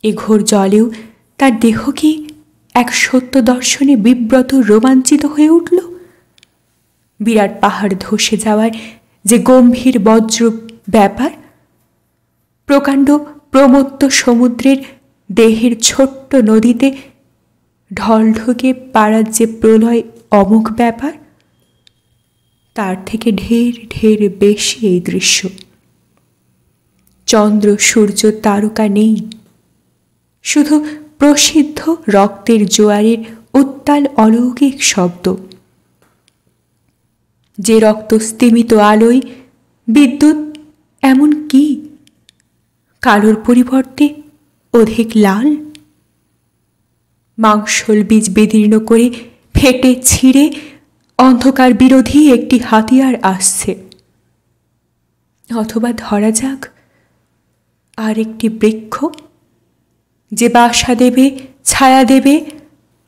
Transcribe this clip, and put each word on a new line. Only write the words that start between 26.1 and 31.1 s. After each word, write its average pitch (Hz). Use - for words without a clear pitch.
চন্দ্র, 208
সূর্য, 208
তারকা 214
নেই, 214
শুধু 294